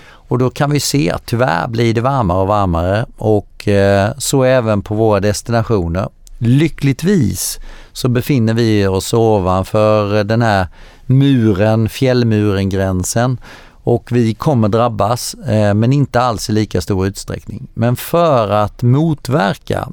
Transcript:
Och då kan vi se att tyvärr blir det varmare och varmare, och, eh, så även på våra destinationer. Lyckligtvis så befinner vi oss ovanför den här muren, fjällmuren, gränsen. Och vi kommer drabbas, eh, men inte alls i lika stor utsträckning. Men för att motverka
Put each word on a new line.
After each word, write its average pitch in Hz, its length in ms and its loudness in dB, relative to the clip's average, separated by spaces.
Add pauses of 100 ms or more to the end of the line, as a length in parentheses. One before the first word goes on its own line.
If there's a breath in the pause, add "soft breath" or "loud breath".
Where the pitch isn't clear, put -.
(280 loud breath)
Och 127 100 -2
då 127 120 0
kan 147 200 -2
vi 147 100 0
se 151 300 -2
att - 160 -6
tyvärr 131 420 -2
blir 117 260 0
det 117 60 0
varmare 117 400 0
och 95 80 0
varmare, 98 580 0 (100)
och, 107 520 -2
eh, 101 500 2
så 131 260 0
även 113 380 2
på 107 120 -6
våra 107 260 2
destinationer. 104 880 -2 (300)
Lyckligtvis 135 1200 0 (340 loud breath)
så - 160 -4
befinner 120 460 0
vi 110 320 2
oss 95 280 -2
ovanför 107 1120 2
den 113 180 0
här 98 240 2 (400 loud breath)
muren, 110 840 2
fjällmuren, 107 800 0
gränsen. 95 720 -2 (480 loud breath)
Och 120 260 -2
vi 113 220 2
kommer 117 340 0
drabbas, 113 680 -2
eh, 107 400 0
men 117 180 2
inte 135 280 2
alls 117 300 -2
i - 20 0
lika 104 280 -2
stor 95 260 -2
utsträckning. 101 680 -10
Men 120 220 0
för 151 540 0
att 104 320 -2
motverka 147 1120 0